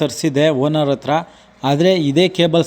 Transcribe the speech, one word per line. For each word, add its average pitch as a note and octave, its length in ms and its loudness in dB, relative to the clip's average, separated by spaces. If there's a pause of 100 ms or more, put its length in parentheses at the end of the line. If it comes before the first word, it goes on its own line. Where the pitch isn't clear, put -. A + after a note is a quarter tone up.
ತರಿಸಿದ್ದೆ D3 440 -2 (180)
ಓನರ್ D3+ 300 0
ಹತ್ರ, B2+ 180 -6 (600)
ಆದರೆ E3 200 2 (180)
ಇದೇ D#3 160 2 (120)
ಕೇಬಲ್ E3+ 300 2